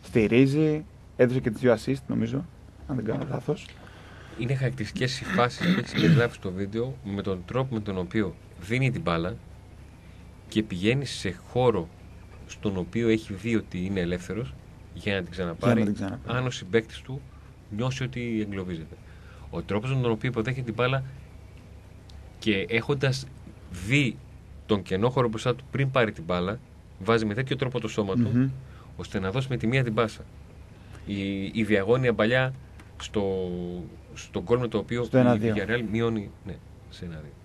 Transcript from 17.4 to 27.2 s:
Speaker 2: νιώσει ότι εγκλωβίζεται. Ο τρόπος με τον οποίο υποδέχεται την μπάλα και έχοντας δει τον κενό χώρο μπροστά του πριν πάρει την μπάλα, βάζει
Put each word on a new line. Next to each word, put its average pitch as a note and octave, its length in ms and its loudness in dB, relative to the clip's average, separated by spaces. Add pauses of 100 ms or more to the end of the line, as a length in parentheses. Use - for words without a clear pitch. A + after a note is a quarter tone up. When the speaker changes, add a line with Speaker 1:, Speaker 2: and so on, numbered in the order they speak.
Speaker 2:
νιώσει B2+ 260 -2
ότι A#2+ 380 -2
εγκλωβίζεται. F#2 560 -6 (540)
Ο D#2+ 120 -6
τρόπος A2 320 -2
με C3 80 2
τον A#2+ 80 2
οποίο A2+ 200 0
υποδέχεται B2 340 -2
την A2+ 100 -4
μπάλα B2+ 280 2 (1400)
και F#2+ 300 2
έχοντας C3 580 0 (600)
δει C3+ 300 2 (500)
τον G2+ 160 2
κενό F#2+ 260 2
χώρο B2+ 200 4
μπροστά A2+ 260 0
του - 160 -8
πριν C3+ 200 0
πάρει A#2 220 4
την E2 120 -10
μπάλα, F2+ 340 0 (400)
βάζει A2 260 4